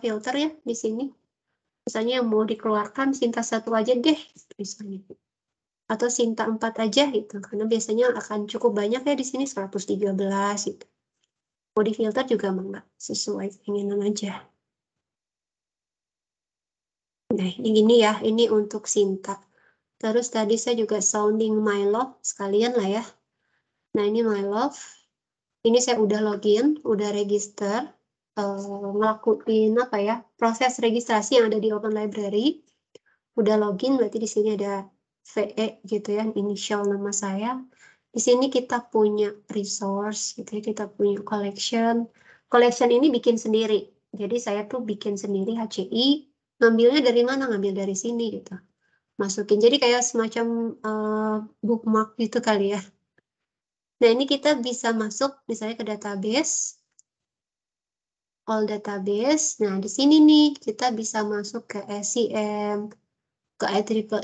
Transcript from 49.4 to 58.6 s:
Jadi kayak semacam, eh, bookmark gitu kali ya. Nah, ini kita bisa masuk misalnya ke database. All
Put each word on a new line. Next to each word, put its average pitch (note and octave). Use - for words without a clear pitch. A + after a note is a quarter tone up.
Jadi A#3+
kayak B3
semacam, A#3
eh, G#3+
bookmark A3
gitu A#3
kali G3+
ya. G3+
Nah, A#3+
ini C4
kita C#4+
bisa A#3
masuk A3
misalnya A3
ke A3+
database. G#3+
All G#3+